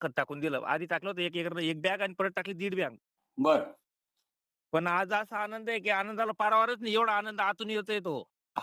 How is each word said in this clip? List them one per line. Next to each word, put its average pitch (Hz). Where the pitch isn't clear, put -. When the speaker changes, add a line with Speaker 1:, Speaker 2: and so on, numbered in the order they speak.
Speaker 1:
खत 160
टाकून 147
दिलं. 143
आधी 160
टाकलं 170
होतं 180
एक 175
एकर 170
एक 160
बॅग 190
आणि 190
परत 190
टाकली 190
दीड 185
बॅग. 151
Speaker 2:
बर. 143
Speaker 1:
पण 165
आज 180
असा 208
आनंद 214
आहे 226
की 202
आनंदाला 214
पारावारच 220
नाही, 220
एवढा 220
आनंद 208
आतून 208
येतोय 214
तो. 156